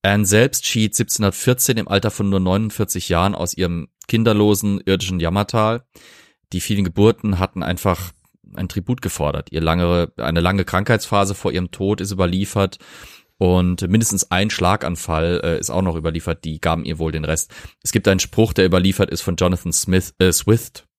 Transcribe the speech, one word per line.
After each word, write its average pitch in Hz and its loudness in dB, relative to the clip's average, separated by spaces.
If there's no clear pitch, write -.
Anne 101 2
selbst 107 2
schied 107 -2
siebzehnhundertvierzehn 120 0
im 107 -6
Alter 101 0
von 101 -2
nur 95 2
neunundvierzig 98 -2
Jahren 90 2
aus 87 -6
ihrem 85 -4
kinderlosen 104 2
irdischen 92 0
Jammertal. 107 0
Die 90 -2
vielen 101 0
Geburten 98 2
hatten 92 -4
einfach 90 -2
ein 92 -6
Tribut 120 -4
gefordert. 73 -4
Ihr 80 -4
langere, 87 2
eine 82 -2
lange 92 2
Krankheitsphase 101 0
vor - -4
ihrem 90 -4
Tod 98 -2
ist 101 -6
überliefert 95 0
und 90 4
mindestens 98 0
ein 98 0
Schlaganfall, 85 -2
äh, 82 -2
ist - -6
auch 90 0
noch 87 0
überliefert. 80 -4
Die 78 -6
gaben 82 -2
ihr 82 -6
wohl 80 -2
den 78 -4
Rest. 78 -4
Es - -6
gibt - 2
einen 95 4
Spruch, - 0
der 95 4
überliefert 92 2
ist - -6
von 92 -2
Jonathan 87 0
Smith, - -2
äh, 92 6
Swift. - -2